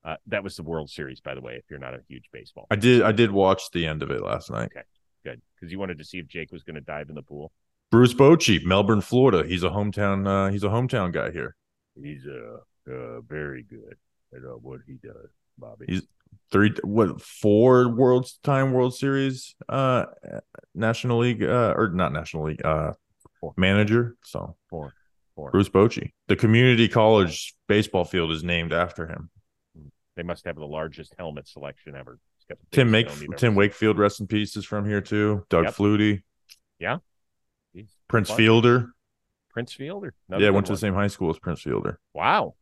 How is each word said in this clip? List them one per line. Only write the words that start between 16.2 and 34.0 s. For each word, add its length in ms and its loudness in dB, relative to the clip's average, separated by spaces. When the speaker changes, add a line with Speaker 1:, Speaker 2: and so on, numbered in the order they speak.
Speaker 2:
three, 320 4
what, 400 0
four 680 4
World, 400 2
time 300 0
World 220 0
Series, 600 -4
uh, 380 0
National 440 -2
League, 240 0
uh, 340 2
or 140 0
not 220 -2
National 320 -8
League, 200 -6
uh, 280 -2
Speaker 1:
Four. 160 -12
Speaker 2:
manager. 680 2
So 320 -12
Speaker 1:
Four. 240 -14
Four. 160 -14
Speaker 2:
Bruce 200 2
Bochy. 420 2
The 80 2
community 520 4
college 680 2
baseball 360 0
field 280 -2
is 120 -6
named 300 -4
after 320 -4
him. 240 -14
Speaker 1:
They 60 -10
must 220 -10
have 100 -8
the 120 -16
largest 520 -10
helmet 300 -14
selection 480 -18
ever. 240 -20
It's 120 -20
got 120 -16
the 100 -20
Speaker 2:
Tim 180 4
Speaker 1:
biggest 40 4
Speaker 2:
Make-, 160 2
Speaker 1:
helmet 140 -14
you've 100 -12
ever 60 -12
Speaker 2:
Tim 140 2
Speaker 1:
seen. 40 2
Speaker 2:
Wakefield, 420 2
rest 220 2